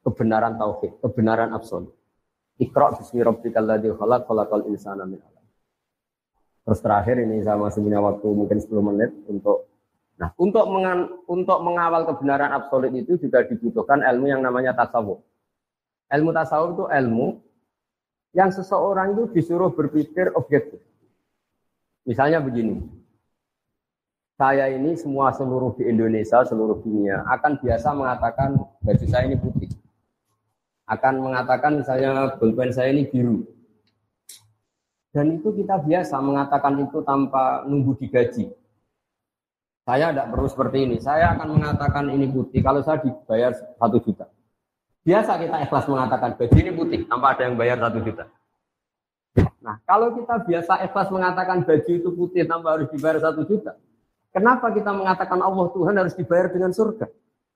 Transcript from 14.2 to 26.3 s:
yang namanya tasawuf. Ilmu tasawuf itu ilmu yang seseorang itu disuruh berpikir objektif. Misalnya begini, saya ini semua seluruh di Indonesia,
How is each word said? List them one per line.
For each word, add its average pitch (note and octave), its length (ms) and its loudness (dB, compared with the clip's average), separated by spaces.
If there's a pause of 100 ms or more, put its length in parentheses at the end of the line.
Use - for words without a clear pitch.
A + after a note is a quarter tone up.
yang C3+ 160 0
namanya B2+ 320 0
tasawuf. A2 420 -2 (920)
Ilmu D3+ 220 2
tasawuf E3 460 0
itu G3 80 -2
ilmu C3 420 2 (1120)
yang F#3+ 160 4
seseorang F#3+ 640 0
itu A#3 60 0 (100)
disuruh E3+ 400 2
berpikir D3+ 640 -2
objektif. - 440 -2 (1200)
Misalnya C3+ 360 2
begini, A#2 400 -2 (1600)
saya C#3 320 2
ini C3+ 240 -2
semua C3+ 400 0
seluruh B2+ 440 -2
di A#2 120 -2
Indonesia, A2+ 560 4